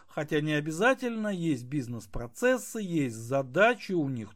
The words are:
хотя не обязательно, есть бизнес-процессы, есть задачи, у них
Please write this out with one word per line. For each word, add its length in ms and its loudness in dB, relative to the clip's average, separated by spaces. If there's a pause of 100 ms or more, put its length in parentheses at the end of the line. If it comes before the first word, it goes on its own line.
хотя 340 -2
не 120 0
обязательно, 760 0
есть 360 -2
бизнес-процессы, 1120 -2
есть 360 0
задачи, 800 2
у 160 2
них 260 -6